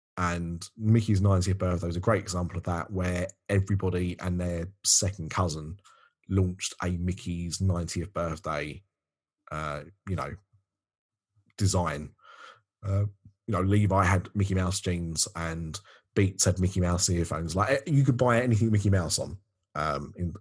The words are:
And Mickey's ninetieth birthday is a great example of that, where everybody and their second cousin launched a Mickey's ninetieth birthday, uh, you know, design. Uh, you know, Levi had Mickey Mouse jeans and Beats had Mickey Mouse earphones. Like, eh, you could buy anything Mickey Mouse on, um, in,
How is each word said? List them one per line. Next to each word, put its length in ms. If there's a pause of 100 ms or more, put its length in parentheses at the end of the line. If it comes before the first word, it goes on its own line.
(160)
And 460 (140)
Mickey's 460
ninetieth 340
birthday 320
is 80
a 40
great 200
example 380
of 60
that, 280
where 340 (220)
everybody 720
and 180
their 300 (160)
second 460
cousin 480 (500)
launched 460 (100)
a 60
Mickey's 720
ninetieth 500
birthday, 720 (680)
uh, 300 (260)
you 100
know, 180 (1200)
design. 540 (760)
Uh, 180 (420)
you 100
know, 60
Levi 420
had 300
Mickey 200
Mouse 260
jeans 540
and 440 (360)
Beats 300
had 140
Mickey 220
Mouse 280
earphones. 480
Like, 140
eh, 160
you 180
could 120
buy 260
anything 280
Mickey 200
Mouse 280
on, 200 (360)
um, 420
in, 240